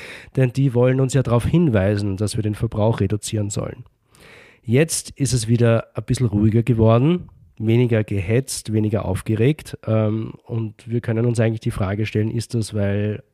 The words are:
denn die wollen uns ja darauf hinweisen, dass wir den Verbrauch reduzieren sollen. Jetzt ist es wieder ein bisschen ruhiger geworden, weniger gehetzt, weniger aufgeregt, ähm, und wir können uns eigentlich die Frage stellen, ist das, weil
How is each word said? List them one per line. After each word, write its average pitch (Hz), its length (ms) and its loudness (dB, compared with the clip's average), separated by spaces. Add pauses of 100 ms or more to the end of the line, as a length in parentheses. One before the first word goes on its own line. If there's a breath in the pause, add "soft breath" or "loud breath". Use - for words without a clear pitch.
(380 loud breath)
denn 131 160 2
die 135 200 0
wollen 127 280 2
uns 131 120 0
ja 135 80 2
darauf 117 240 0
hinweisen, 104 680 2
dass 101 220 -4
wir 107 60 -2
den 107 120 -2
Verbrauch 113 460 -2
reduzieren 104 480 -2
sollen. - 340 -8 (800 loud breath)
Jetzt 135 540 0
ist 127 160 0
es 113 160 -2
wieder 117 460 2
ein 110 80 -8
bisschen 123 240 0
ruhiger 107 360 2
geworden, 120 640 4 (320)
weniger 113 440 2
gehetzt, 107 680 -2
weniger 107 340 0
aufgeregt, 110 840 -2
ähm, 110 480 -2 (100)
und 113 420 -8
wir 117 140 -4
können 117 240 -2
uns 120 140 0
eigentlich 113 200 0
die 117 120 -4
Frage 104 340 -2
stellen, 107 240 0
ist 117 240 -6
das, 110 220 -4
weil 104 480 -2 (100)